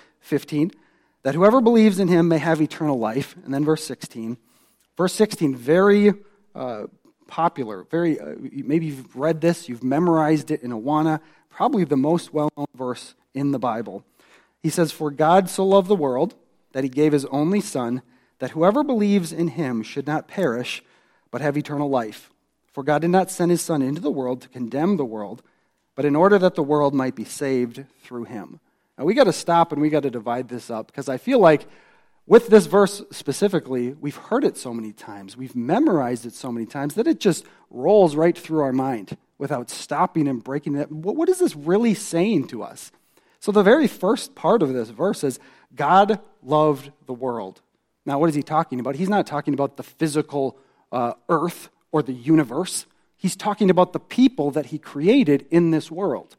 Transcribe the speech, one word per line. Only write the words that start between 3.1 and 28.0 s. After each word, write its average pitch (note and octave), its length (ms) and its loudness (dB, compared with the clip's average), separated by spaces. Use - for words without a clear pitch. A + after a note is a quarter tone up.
And C3 80 -8
then C#3+ 100 -2
verse D#3 200 0
sixteen. A#2 540 -12
Verse F3+ 160 0
sixteen, F3 420 0
very, G3 580 4
uh, A#2 320 -10
popular, A#2 560 -4
very, E3 360 -2
uh, D2+ 200 -14
maybe C#3+ 480 -4
you've C3+ 280 -12
read D#3 240 -2
this, E3+ 300 0
you've A#2 140 -10
memorized D#3 640 2
it D#3 140 -4
in B2 80 -8
Awana, D3+ 480 -2
probably G#3+ 340 0
the C#3+ 140 0
most D#3+ 360 -2
well-known D3 400 -4
verse B2 400 -10
in C#3 160 -2
the C3+ 80 -4
Bible. A2 440 -6
He E3 60 -2
says, D#3+ 220 0
"For D3+ 200 -6
God E3 360 4
so F#3+ 160 -4
loved F#3+ 240 4
the G#3 80 2
world C#3+ 380 -2
that C3 120 -4
he C#3 60 -2
gave D3 220 2
his C#3 140 2
only D#3+ 360 0
Son, B2 400 -6
that C3 120 -6
whoever G3 320 2
believes G3+ 480 0
in E3+ 180 -4
him B2 340 -4
should C3+ 240 -10
not D3+ 200 -4
perish, B2+ 540 -4
but B2 120 -10
have C#3+ 140 -2
eternal D3 340 -4
life. A#2 420 -6
For C#3 100 -10
God D3 180 0
did E3+ 100 0
not F#3 180 4
send F3 220 0
his E3+ 100 2
Son D3 220 -2
into C#3+ 180 -4
the C#4+ 80 -4
world B2+ 320 -4
to - 80 -20
condemn C3+ 480 -2
the C#3+ 80 -4
world, G#2+ 380 -12
but C3+ 100 -4
in C#3+ 120 2
order F#3+ 240 6
that F3+ 160 2
the E3 80 -2
world C#3+ 320 2
might C3 180 -2
be A2 120 -10
saved C3 600 -4